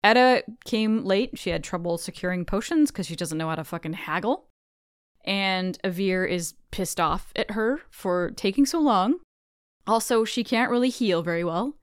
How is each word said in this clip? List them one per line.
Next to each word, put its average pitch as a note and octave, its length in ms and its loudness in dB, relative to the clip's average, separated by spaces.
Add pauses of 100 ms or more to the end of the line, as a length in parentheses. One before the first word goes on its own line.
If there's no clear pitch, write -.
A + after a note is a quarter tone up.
Etta B3 360 6 (200)
came A3 400 0
late. G3 340 0
She - 120 -4
had E3 140 -2
trouble E3+ 340 -4
securing F3+ 480 -6
potions D4 460 2
'cause F3+ 140 -6
she E3 100 -10
doesn't D#3 220 -6
know D#3+ 120 -4
how D#3+ 60 -2
to D#3 80 -8
fucking E3 300 -8
haggle. F3+ 540 -4 (800)
And F#3+ 580 -2
Avir F#3 440 0
is E3+ 260 -4 (180)
pissed - 280 -4
off D#3+ 360 -2
at G#3+ 160 -2
her A3 380 -2
for F3+ 420 -2
taking A3 340 2
so E4 140 -2
long. B3 400 4 (680)
Also, A3+ 380 2
she A3+ 200 -2
can't A3+ 280 2
really B3 180 4
heal F#3+ 340 0
very E3+ 200 0
well. F3+ 400 -2